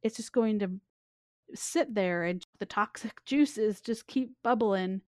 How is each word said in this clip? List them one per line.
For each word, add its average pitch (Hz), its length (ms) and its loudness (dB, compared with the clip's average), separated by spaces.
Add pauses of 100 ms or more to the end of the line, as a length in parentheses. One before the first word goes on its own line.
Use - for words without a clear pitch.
It's 220 140 -2
just - 160 -12
going 220 280 2
to 190 200 -4 (720)
sit 269 400 -2
there 180 300 2
and 180 200 -2 (140)
the 196 80 -6
toxic - 580 -4
<laughs> - 20 -18
juices 220 540 2
just - 260 -6
keep 262 260 -2 (100)
bubbling. 196 600 2 (120)